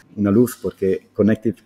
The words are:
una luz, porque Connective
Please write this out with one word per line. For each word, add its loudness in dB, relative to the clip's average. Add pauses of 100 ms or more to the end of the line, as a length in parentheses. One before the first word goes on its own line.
(160)
una 0
luz, 2
porque -4
Connective 0